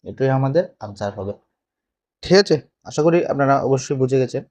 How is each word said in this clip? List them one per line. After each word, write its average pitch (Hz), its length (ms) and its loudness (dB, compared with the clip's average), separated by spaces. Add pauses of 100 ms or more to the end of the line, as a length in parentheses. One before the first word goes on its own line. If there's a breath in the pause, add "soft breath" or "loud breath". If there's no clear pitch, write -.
এটাই 135 260 -2
আমাদের 135 340 0 (160)
আনসার 101 340 -8
হবে। 101 200 -8 (880)
ঠিক 180 160 4
আছে, 180 240 2 (220)
আশা - 200 -6
করি 165 220 4
আপনারা 139 360 2
অবশ্যই 135 360 -2
বুঝে 131 220 0
গেছেন। 127 320 -2